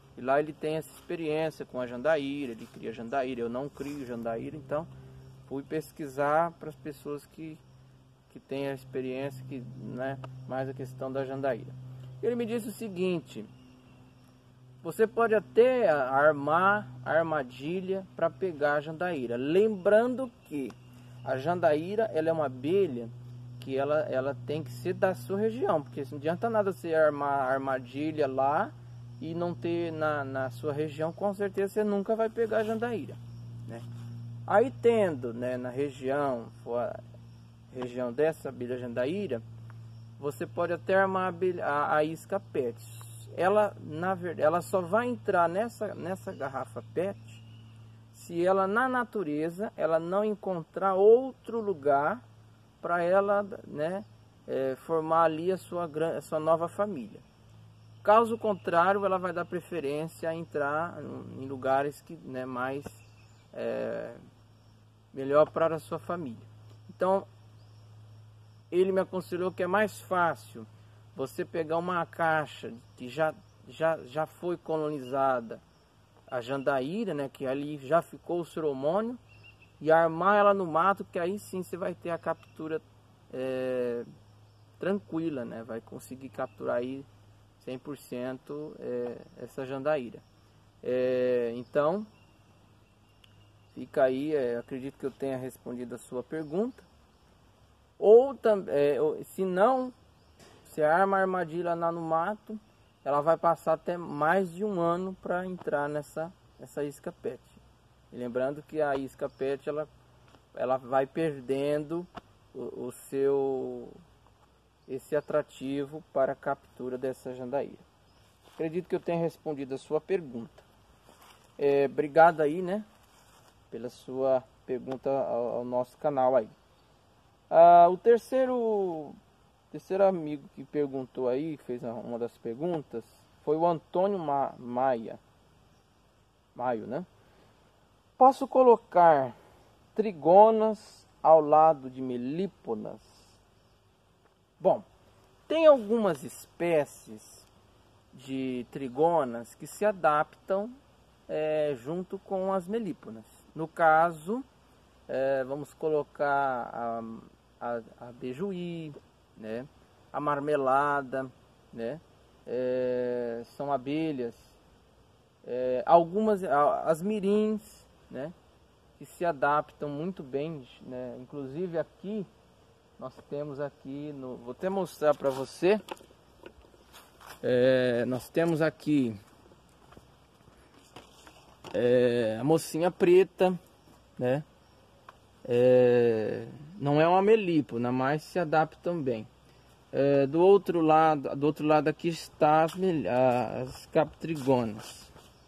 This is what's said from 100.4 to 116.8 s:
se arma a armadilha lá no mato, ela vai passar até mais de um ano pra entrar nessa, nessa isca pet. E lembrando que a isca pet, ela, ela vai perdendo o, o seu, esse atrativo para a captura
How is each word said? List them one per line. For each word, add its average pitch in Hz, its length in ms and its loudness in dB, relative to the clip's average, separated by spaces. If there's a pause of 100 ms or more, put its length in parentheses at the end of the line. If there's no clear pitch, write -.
se - 180 -6
arma 190 360 4
a 190 40 4
armadilha 175 520 -2
lá 170 180 -2
no 170 100 -6
mato, 175 560 -4 (460)
ela 139 160 0
vai 160 160 4
passar 165 380 0
até 175 240 -4
mais 165 560 0
de 180 100 -6
um 202 160 -2
ano 180 420 0
pra 180 240 -4
entrar 156 440 -4
nessa, 151 420 -8 (260)
nessa 143 260 -8
isca 147 280 -10
pet. - 280 -10 (760)
E - 40 -14
lembrando 127 460 -4
que 156 180 -4
a 143 140 0
isca 139 320 -8
pet, 135 400 -6
ela, 151 220 -6 (640)
ela 127 220 -2
vai 135 280 0
perdendo 147 1040 -2 (460)
o, 123 320 -10
o 123 60 -8 (180)
seu, 135 840 0 (960)
esse 135 300 -4
atrativo 143 840 -4 (120)
para 139 180 2
a 131 40 -4
captura - 640 -8